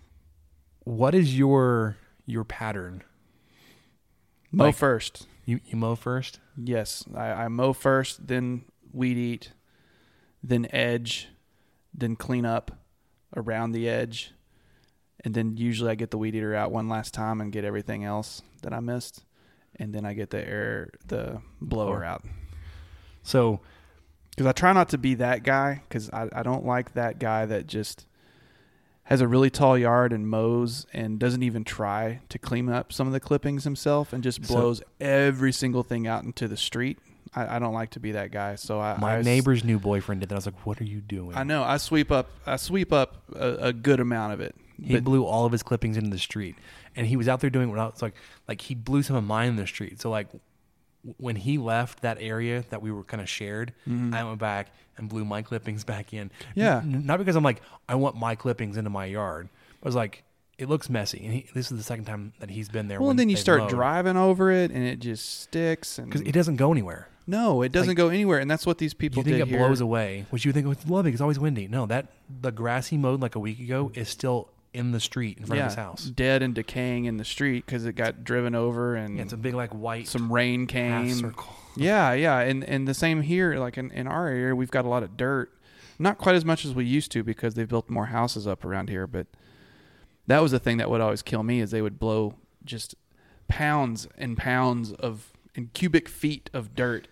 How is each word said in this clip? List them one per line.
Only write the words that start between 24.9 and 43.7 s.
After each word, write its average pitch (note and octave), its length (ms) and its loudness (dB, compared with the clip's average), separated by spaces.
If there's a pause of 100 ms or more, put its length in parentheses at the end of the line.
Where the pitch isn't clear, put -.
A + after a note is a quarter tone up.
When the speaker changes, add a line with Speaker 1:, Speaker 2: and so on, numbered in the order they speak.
Speaker 2:
to C#3+ 80 2
be B2+ 160 2
that B2 300 0
guy, C3+ 440 2
'cause G#2+ 240 -6
I, A2+ 180 -4
I A#2+ 120 -4
don't B2 240 0
like B2 260 0
that A#2 260 -2
guy A2 280 0
that G#2+ 200 -2
just - 380 -6 (1000)
has C3 180 4
a B2 60 4
really C3 200 6
tall C3 300 6
yard A#2+ 340 4
and G#2+ 160 -2
mows A#2 640 0
and A2 260 -4
doesn't B2 240 2
even A2+ 220 0
try A2 640 -4
to - 100 -10
clean B2 300 -2
up B2 240 -2
some C3+ 140 -2
of C3 80 -2
the C3+ 60 -2
clippings C#3+ 440 0
himself D3 480 0
and B2 100 -4
just A#2+ 220 -2
Speaker 1:
So A#2+ 100 0
Speaker 2:
blows A#2+ 280 2 (180)
every C#3 520 4
single B2 300 0
thing A2+ 240 -4
out A2+ 180 -2
into A#2+ 240 -6
the G#2 100 -8
street. B2 400 -2 (360)
I, A#2 220 -4
I - 20 0
don't A#2 140 -2
like A2+ 200 -4
to A#2 80 -12
be A2 120 -6
that G2+ 180 -6
guy. G2+ 260 -6
So G#2+ 220 -6
I, G#2+ 200 -2
Speaker 1:
My G#2+ 160 0
Speaker 2:
I A2+ 60 0
s- A#2 40 0
Speaker 1:
neighbor's B2 400 4
new A2+ 140 4
boyfriend G2+ 420 -2
did F#2+ 80 -6
that. G2+ 60 -4
I G2 40 -2
was F#2+ 80 -6
like, G2 200 -10
"What G#2 160 -6
are - 20 -6
you G#2 160 -8
doing?" F#2 340 -8
Speaker 2:
I C3+ 80 -4
know. C#3+ 200 0
I C3 160 2
sweep D3+ 340 2
up, C3 160 2 (160)
I C3 120 -2
sweep F3+ 360 0
up C#3 300 2 (120)
a, B2 200 -2 (140)
a B2 40 2